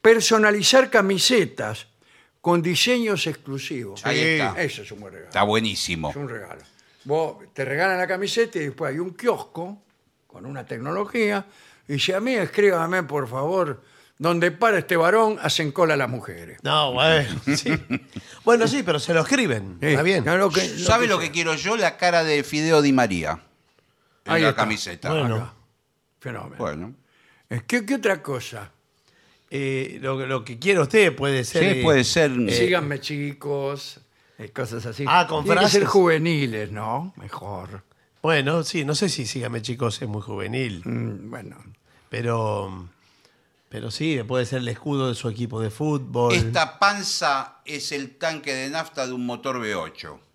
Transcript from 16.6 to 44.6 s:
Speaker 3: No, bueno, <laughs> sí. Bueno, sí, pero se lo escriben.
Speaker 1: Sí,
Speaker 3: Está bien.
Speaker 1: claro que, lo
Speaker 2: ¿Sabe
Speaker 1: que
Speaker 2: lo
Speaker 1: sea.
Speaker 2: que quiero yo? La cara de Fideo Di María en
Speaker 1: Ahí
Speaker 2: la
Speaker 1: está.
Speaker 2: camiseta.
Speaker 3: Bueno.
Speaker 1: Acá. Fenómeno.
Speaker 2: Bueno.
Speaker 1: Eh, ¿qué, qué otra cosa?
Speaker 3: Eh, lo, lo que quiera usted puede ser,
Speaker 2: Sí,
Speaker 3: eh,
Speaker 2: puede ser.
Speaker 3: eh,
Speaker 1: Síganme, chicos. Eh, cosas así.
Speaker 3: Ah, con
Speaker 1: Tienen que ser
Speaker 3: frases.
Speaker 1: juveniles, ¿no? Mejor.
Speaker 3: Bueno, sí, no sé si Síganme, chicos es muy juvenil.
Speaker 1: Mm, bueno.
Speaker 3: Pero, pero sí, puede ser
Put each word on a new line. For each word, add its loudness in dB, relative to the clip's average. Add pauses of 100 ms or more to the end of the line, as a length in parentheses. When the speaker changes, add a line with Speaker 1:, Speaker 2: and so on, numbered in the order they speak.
Speaker 3:
No, 0
bueno, 4
<laughs> 2
sí. -2 (720)
Bueno, 6
sí, 0
pero 0
se -2
lo 6
escriben. 0
Speaker 1:
Sí, 0
Speaker 3:
Está 4
bien. 2
Speaker 1:
claro 2
que, 0
lo -8
Speaker 2:
¿Sabe 4
Speaker 1:
que 2
Speaker 2:
lo 2
Speaker 1:
sea. -2
Speaker 2:
que -6
quiero 0
yo? -2
La 0
cara 4
de 2
Fideo 4
Di 6
María 2 (840)
en -2
Speaker 1:
Ahí 4
Speaker 2:
la 4
Speaker 1:
está. 0
Speaker 2:
camiseta. -4
Speaker 3:
Bueno. 0
Speaker 1:
Acá. -8 (680)
Fenómeno. -14
Speaker 2:
Bueno. -8 (560)
Speaker 1:
Eh, -6
¿qué, -2
qué -2
otra -2
cosa? -10 (800)
Speaker 3:
Eh, -4
lo, -4
lo -4
que -12
quiera 2
usted 6
puede 0
ser, 0 (120)
Speaker 2:
Sí, 0
Speaker 3:
eh, 0
Speaker 2:
puede 6
ser. 4 (180)
Speaker 3:
eh, 2
Speaker 1:
Síganme, 2
chicos. -6 (380)
Eh, -14
cosas -6
así. -6
Speaker 3:
Ah, 4
con -4
Speaker 1:
Tienen 4
que 4
ser 6
Speaker 3:
frases. 0
Speaker 1:
juveniles, 4
¿no? -6
Mejor. -12 (400)
Speaker 3:
Bueno, 2
sí, -4
no -2
sé 0
si -4
Síganme, -6
chicos -4
es -6
muy -6
juvenil. -6
Speaker 1:
Mm, -6
bueno. -14 (520)
Speaker 3:
Pero, -4 (800)
pero -10
sí, -2
puede -2
ser -4